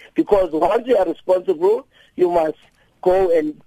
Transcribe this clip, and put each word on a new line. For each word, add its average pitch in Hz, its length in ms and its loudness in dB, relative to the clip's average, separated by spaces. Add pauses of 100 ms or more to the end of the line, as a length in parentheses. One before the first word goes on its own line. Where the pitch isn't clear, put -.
(140)
Because 180 380 -2
once 190 340 -2
you 240 100 0
are 185 100 0
responsible, 185 800 -2 (300)
you 175 140 0
must 160 260 -2 (460)
go 185 340 2
and 151 300 -2